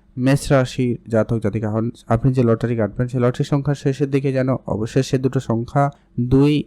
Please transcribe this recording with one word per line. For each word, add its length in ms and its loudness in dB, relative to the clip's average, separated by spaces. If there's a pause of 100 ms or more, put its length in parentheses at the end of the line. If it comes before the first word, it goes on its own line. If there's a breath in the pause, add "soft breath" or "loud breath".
(180 soft breath)
মেষ 340 0
রাশির 460 0 (100)
জাতক 340 0
জাতিকা 280 -2
হন, 200 -2 (180)
আপনি 240 2
যে 100 2
লটারি 340 2
কাটবেন, 320 -2
সেই 120 -4
লটারির 240 0
সংখ্যার 300 0
শেষের 360 -2
দিকে 220 0
যেন 160 0 (180)
অবশেষে 520 -2
দুটো 220 0
সংখ্যা 500 -2 (300 soft breath)
দুই 460 4